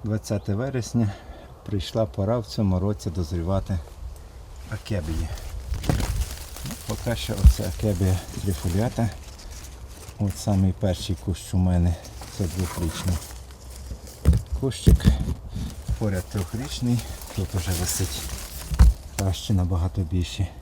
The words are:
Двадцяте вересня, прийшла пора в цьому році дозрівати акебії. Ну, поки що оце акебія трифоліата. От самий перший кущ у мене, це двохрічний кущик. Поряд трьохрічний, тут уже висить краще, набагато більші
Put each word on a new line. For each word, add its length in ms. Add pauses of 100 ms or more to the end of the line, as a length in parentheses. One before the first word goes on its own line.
Двадцяте 500
вересня, 580 (540)
прийшла 400
пора 320
в 80
цьому 340
році 300
дозрівати 680 (920)
акебії. 580 (1400)
Ну, 60 (140)
поки 280
що 180 (100)
оце 240
акебія 480 (260)
трифоліата. 680 (1080)
От 200
самий 420
перший 440
кущ 300
у 40
мене, 360 (440)
це 60
двохрічний 720 (1400)
кущик. 460 (920)
Поряд 260
трьохрічний, 760 (380)
тут 180
уже 160 (100)
висить 420 (960)
краще, 380
набагато 460
більші 480 (140)